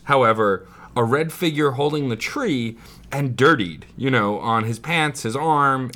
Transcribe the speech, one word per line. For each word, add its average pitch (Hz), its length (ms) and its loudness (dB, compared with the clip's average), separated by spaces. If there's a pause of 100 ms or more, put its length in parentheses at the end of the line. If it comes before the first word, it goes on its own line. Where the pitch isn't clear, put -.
however, 110 640 2 (300)
a 120 80 2
red 151 280 0
figure 151 400 0
holding 143 360 -2
the 113 80 -4
tree 123 600 -4 (360)
and 135 240 -2
dirtied, 123 500 2 (100)
you 127 120 -2
know, 104 300 0
on 113 260 0
his 113 140 -4
pants, 156 460 -2
his 113 100 -2
arm, 139 600 2